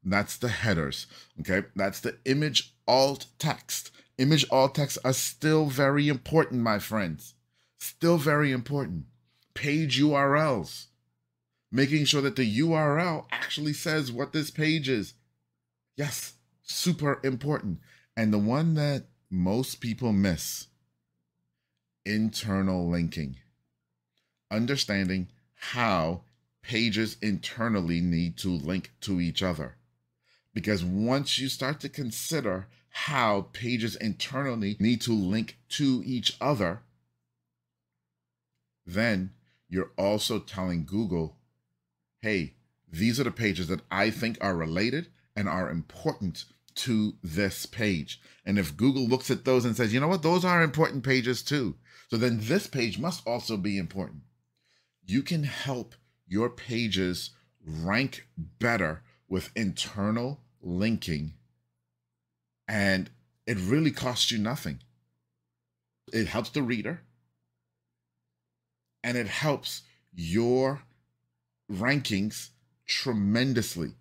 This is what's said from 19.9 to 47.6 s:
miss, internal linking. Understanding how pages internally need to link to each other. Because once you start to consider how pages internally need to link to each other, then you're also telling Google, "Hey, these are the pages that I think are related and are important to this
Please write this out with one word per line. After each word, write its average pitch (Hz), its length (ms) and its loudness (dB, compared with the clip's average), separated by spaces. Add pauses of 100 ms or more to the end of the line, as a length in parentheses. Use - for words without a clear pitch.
miss, 98 560 0 (1400)
internal 98 840 0
linking. 80 480 -2 (1120)
Understanding 101 760 0 (260)
how 90 680 0 (400)
pages 113 580 0
internally 98 800 -2
need 85 380 0
to 98 100 -4
link 87 440 -4 (100)
to 92 180 -2
each 85 220 -2
other. 78 340 -4 (800)
Because 101 280 0
once 113 560 0
you 131 100 -2
start 139 320 -4
to - 80 -10
consider 117 800 -4 (220)
how 113 640 0
pages 117 440 -4
internally 113 840 -4
need 117 220 4
to 117 100 0
link 98 460 0 (100)
to 135 360 2
each 120 360 -2
other, 107 420 0 (2000)
then 95 480 0 (340)
you're 90 300 -4
also 104 400 2
telling 90 480 -4
Google, 87 500 -2 (840)
"Hey, 98 340 -2 (360)
these 113 300 0
are 135 40 2
the 120 60 -2
pages 92 380 -2
that 90 220 -2
I 101 200 2
think 113 300 -4
are 98 160 0
related 98 520 -2 (280)
and 98 120 -2
are 85 220 -2
important - 760 -6 (300)
to 107 460 0
this 92 440 -2